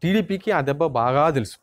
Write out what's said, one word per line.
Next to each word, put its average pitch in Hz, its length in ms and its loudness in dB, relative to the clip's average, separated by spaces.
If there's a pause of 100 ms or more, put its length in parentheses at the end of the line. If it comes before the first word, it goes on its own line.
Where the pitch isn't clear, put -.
టీడీపీకి 196 480 -2
ఆ 175 100 2
దెబ్బ 143 260 0
బాగా 131 440 2
తెలుసు. 123 320 -2